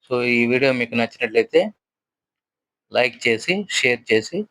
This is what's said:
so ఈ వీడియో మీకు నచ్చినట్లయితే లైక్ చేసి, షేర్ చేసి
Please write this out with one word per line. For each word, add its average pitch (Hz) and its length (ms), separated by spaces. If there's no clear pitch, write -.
so - 80
ఈ 117 140
వీడియో 131 220
మీకు 120 220
నచ్చినట్లయితే 117 640
లైక్ 120 360
చేసి, 120 280
షేర్ 120 340
చేసి 110 280